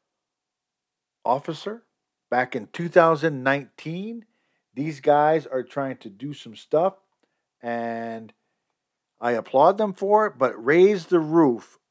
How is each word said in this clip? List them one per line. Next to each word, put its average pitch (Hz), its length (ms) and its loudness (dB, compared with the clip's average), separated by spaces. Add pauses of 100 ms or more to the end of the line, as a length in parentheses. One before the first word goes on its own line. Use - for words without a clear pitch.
(1200)
officer 156 580 -6 (480)
back 123 240 -2
in 107 140 -10
two 170 200 -10
thousand 160 540 2
nineteen. 165 840 -8 (460)
These 143 280 -8
guys 147 440 2
are 131 200 -6
trying 135 320 -8
to 117 120 -20
do 123 260 -14
some 113 200 -20
stuff, 170 400 -2 (680)
and 113 720 -8 (880)
I 120 120 -2
applaud 135 440 2
them 208 160 -2
for 208 340 0
it, 139 120 -8
but 117 260 -2
raise 180 420 4
the 175 120 2
roof 151 600 0 (100)